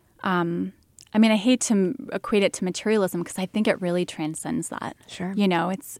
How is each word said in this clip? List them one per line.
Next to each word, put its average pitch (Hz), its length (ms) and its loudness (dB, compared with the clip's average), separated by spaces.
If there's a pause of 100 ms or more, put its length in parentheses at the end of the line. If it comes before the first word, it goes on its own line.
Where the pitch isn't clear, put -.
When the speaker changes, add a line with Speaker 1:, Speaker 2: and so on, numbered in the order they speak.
(220)
Speaker 1:
um, 180 500 0 (400)
I 214 60 2
mean, 220 140 8
I 214 40 6
hate 240 260 4
to - 100 0
m-, 190 400 0
equate 202 320 2
it 180 100 2
to - 100 -6
materialism 185 600 0
'cause - 120 -12
I 185 100 -2
think 214 200 -2
it 214 160 2
really 180 240 0
transcends 160 600 -6
that. - 260 -8 (140)
Speaker 2:
Sure. 185 280 -8
Speaker 1:
You 202 120 2
know, 170 200 2
it's, - 320 -8